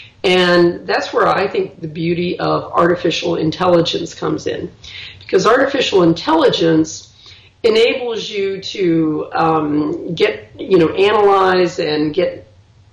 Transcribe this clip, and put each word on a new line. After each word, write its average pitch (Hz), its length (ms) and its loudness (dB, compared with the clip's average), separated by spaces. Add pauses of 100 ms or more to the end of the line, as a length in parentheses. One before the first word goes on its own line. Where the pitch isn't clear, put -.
(240)
And 180 600 2
that's 226 280 -4
where 208 140 2
I 170 200 0
think 196 340 -4
the 165 60 -10
beauty 170 520 -4
of 156 320 -2
artificial 170 680 0
intelligence 165 760 0
comes 156 320 -6
in, - 260 -8 (480)
because 190 280 -2
artificial 254 560 2
intelligence 165 1120 0 (480)
enables 226 680 0
you 196 320 -4
to, 165 720 -2
um, 156 800 -2
get, - 360 -2 (100)
you 190 180 2
know, 160 120 4
analyze 190 880 4
and 151 340 -2
get, 175 320 -2 (480)